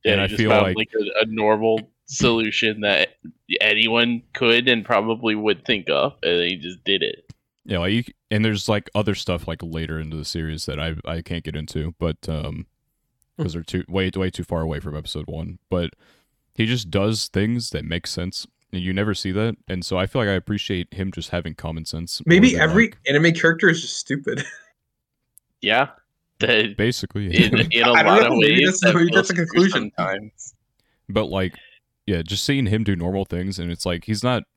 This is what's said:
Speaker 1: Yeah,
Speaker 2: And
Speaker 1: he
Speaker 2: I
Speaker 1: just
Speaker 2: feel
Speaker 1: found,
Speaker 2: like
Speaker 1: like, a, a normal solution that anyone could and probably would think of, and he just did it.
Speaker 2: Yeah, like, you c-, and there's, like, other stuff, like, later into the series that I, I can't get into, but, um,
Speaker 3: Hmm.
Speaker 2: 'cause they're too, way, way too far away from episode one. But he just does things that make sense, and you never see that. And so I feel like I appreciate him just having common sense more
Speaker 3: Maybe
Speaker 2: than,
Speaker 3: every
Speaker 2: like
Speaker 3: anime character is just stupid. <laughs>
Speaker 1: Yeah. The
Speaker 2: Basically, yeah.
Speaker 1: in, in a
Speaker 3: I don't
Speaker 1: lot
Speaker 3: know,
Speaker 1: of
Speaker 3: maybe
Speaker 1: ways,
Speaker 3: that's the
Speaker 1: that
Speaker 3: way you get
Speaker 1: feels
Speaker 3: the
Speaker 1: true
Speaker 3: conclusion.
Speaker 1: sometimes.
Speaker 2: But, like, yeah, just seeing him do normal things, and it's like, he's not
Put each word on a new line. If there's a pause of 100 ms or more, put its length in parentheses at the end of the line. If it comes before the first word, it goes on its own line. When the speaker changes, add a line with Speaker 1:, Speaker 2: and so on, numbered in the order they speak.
Speaker 1:
Yeah,
Speaker 2:
And
Speaker 1:
he
Speaker 2:
I
Speaker 1:
just
Speaker 2:
feel
Speaker 1:
found,
Speaker 2:
like
Speaker 1:
like,
a,
a
normal (140)
solution
that (420)
anyone (120)
could
and
probably
would
think
of, (100)
and
he
just
did
it. (320)
Speaker 2:
Yeah,
like,
you
c-, (160)
and
there's,
like,
other
stuff,
like,
later
into
the
series
that
I,
I
can't
get
into,
but,
um, (720)
Speaker 3:
Hmm.
Speaker 2:
'cause
they're
too,
way,
way
too
far
away
from
episode
one. (100)
But (640)
he
just
does
things
that
make
sense, (240)
and
you
never
see
that. (100)
And
so
I
feel
like
I
appreciate
him
just
having
common
sense
more
Speaker 3:
Maybe
Speaker 2:
than,
Speaker 3:
every
Speaker 2:
like (100)
Speaker 3:
anime
character
is
just
stupid.
<laughs>
Speaker 1:
Yeah. (500)
The
Speaker 2:
Basically,
yeah.
Speaker 1:
in,
in
a
Speaker 3:
I
don't
Speaker 1:
lot
Speaker 3:
know,
Speaker 1:
of
Speaker 3:
maybe
Speaker 1:
ways,
Speaker 3:
that's
the
Speaker 1:
that
Speaker 3:
way
you
get
Speaker 1:
feels
Speaker 3:
the
Speaker 1:
true
Speaker 3:
conclusion.
Speaker 1:
sometimes. (560)
Speaker 2:
But,
like, (500)
yeah,
just
seeing
him
do
normal
things,
and
it's
like,
he's
not (140)